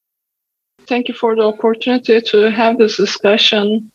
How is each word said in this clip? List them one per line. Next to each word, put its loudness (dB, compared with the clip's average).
Thank -2
you -8
for -2
the 2
opportunity 0
to 2
have 0
this 2
discussion, 0